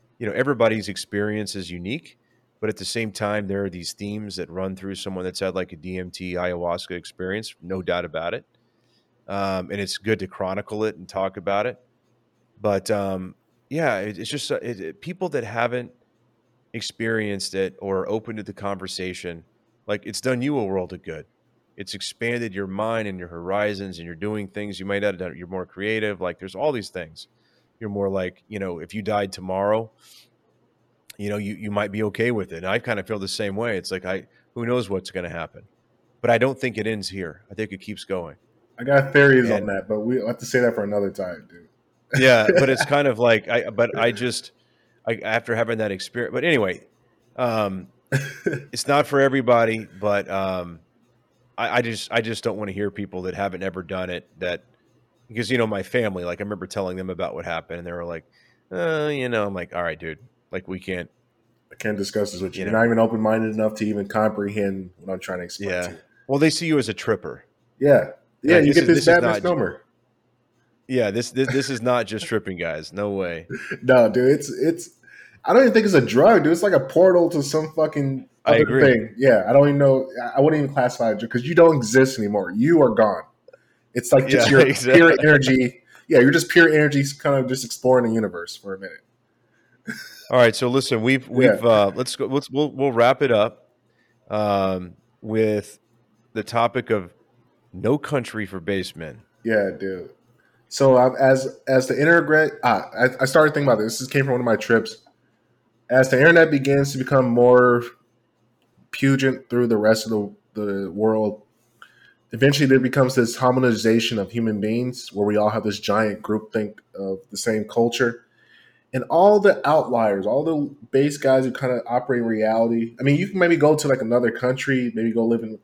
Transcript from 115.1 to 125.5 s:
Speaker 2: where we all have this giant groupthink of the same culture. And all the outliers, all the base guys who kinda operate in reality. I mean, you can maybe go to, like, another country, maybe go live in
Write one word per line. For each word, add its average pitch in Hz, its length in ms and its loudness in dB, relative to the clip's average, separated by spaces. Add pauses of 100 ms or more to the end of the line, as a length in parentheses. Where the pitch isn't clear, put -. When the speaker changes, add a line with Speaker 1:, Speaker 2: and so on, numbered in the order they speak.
Speaker 2:
where 101 140 0
we 104 100 0
all 104 140 2
have 107 140 -4
this 101 160 -4
giant 104 420 0
groupthink 107 560 -4 (160)
of 95 240 -6 (140)
the 101 40 -12
same 110 280 -2
culture. 117 600 -2 (640)
And 127 120 -6
all 202 340 6
the 190 300 4
outliers, 117 580 2
all 127 180 0
the 151 300 -4 (160)
base 143 260 2
guys 131 280 2
who 123 80 -4
kinda 123 340 -4
operate 120 360 -2
in 117 40 -2
reality. 113 720 0
I 127 60 -4
mean, 143 120 4
you 185 120 -2
can 190 100 -6
maybe 170 180 4
go 151 200 4
to, 147 100 -4
like, 127 160 0
another 117 300 0
country, 127 640 -2
maybe 113 160 -2
go 113 120 0
live 113 200 0
in 110 200 -12